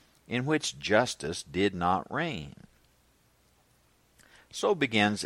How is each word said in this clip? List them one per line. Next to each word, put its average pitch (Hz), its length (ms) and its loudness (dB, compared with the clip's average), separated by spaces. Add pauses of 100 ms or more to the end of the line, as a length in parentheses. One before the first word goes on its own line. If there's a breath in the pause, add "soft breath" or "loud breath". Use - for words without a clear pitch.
(280 soft breath)
in 127 200 -4
which 151 320 -2
justice 98 640 0
did 92 320 0
not 87 360 0
reign. 127 440 -6 (1900 soft breath)
So 208 240 0
begins 110 520 2